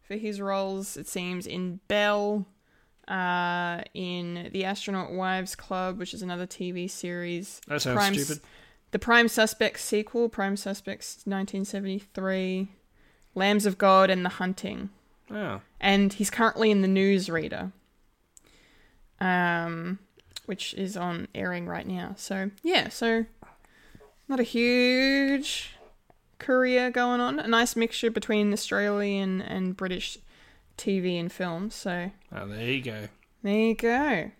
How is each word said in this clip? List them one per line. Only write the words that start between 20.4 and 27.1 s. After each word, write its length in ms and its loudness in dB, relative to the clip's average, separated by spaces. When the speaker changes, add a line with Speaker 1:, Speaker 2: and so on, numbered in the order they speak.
Speaker 1:
which 280 -8
is 220 -6
on 380 -4
airing 320 -4
right 200 -6
now. 300 -6
So, 340 -6
yeah, 260 2
so 380 0
not 120 -2
a 40 4
huge 1300 2
career 520 4
going 300 2